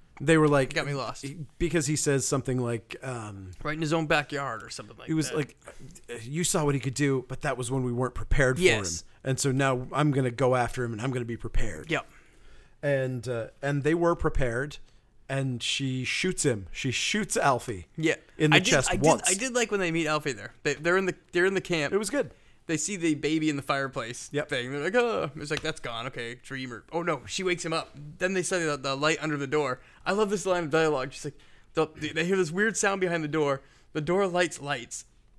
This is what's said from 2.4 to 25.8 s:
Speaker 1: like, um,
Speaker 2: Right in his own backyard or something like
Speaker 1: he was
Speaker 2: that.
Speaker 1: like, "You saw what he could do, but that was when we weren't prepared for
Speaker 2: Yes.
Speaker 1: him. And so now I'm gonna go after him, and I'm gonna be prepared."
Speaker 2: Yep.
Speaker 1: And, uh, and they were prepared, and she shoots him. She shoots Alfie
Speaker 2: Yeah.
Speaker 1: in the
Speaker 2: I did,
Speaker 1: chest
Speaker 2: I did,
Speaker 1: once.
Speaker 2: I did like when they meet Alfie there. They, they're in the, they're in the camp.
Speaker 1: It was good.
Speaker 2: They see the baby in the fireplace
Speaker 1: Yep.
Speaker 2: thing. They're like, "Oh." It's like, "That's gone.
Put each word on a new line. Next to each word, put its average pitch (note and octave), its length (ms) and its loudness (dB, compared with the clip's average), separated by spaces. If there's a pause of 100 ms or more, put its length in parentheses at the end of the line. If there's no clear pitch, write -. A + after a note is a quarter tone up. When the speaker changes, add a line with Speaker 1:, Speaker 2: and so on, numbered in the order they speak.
Speaker 1:
like, A#2 420 -4
um, G#2+ 500 -10 (120)
Speaker 2:
Right D3 120 -4
in D#3+ 60 -4
his D#3 120 2
own D#3+ 140 2
backyard C#3+ 540 0
or G#2 80 -14
something G#2+ 280 -14
like A#2 100 -16
Speaker 1:
he D#3+ 60 -2
was D3+ 160 2
Speaker 2:
that. C#3 80 -4
Speaker 1:
like, - 200 -6 (680)
"You D3 200 -4
saw D#3+ 220 2
what C#3+ 100 2
he C3 60 -2
could B2+ 140 -4
do, C#3 340 2
but C3 140 -10
that C3+ 140 -2
was B2 140 -4
when C3 120 0
we B2 100 0
weren't B2 200 -2
prepared C3 440 4
for D#3+ 60 0
Speaker 2:
Yes. G2+ 380 2
Speaker 1:
him. - 60 -20 (160)
And C3 160 0
so C3+ 140 2
now C3+ 400 2
I'm D3 180 4
gonna B2+ 200 2
go B2+ 220 4
after B2 300 0
him, A#2 80 -4
and G#2+ 100 -6
I'm C3+ 100 -2
gonna B2 120 -4
be A#2 140 -6
prepared." - 520 2
Speaker 2:
Yep. D3 160 -2 (760)
Speaker 1:
And, C3 440 0
uh, A#2 200 -4 (140)
and C#3+ 220 0
they D3+ 100 4
were E3+ 220 4
prepared, C3+ 640 0 (520)
and C3+ 340 -2
she B2+ 400 -2
shoots - 400 0
him. A2 300 0
She - 180 -4
shoots - 460 0
Alfie B2 500 0 (100)
Speaker 2:
Yeah. D#3 180 2 (220)
Speaker 1:
in D#3 140 4
the F3 60 8
Speaker 2:
I - 20 10
did, F#3 120 2
Speaker 1:
chest - 200 4
Speaker 2:
I - 60 0
did, B2 80 2
Speaker 1:
once. C3+ 240 6
Speaker 2:
I F#3+ 40 2
did A#3 220 -2
like A#3+ 160 2
when G3+ 80 0
they F3 120 0
meet D#3+ 160 0
Alfie D3+ 260 0
there. G2+ 200 -12 (100)
They, C#3+ 100 0
they're E3 240 2
in G3 80 2
the, F3+ 100 0 (160)
they're F3 140 4
in G3 80 2
the F#3 80 0
camp. D#3+ 320 0
Speaker 1:
It F#3+ 40 2
was G#3+ 120 0
good. B3+ 220 -2 (360)
Speaker 2:
They D#3+ 100 0
see G3 200 -4
the E3 180 2
baby D#3 340 0
in C#3+ 60 0
the C3+ 80 -4
fireplace C3 680 -4
Speaker 1:
Yep. C#3+ 160 -2
Speaker 2:
thing. B2+ 240 -4
They're C#3+ 120 -4
like, F#3+ 100 -2
"Oh." A3 440 0
It's D3 120 -10
like, D3+ 140 -2
"That's D#3 160 -4
gone. A#2 260 -8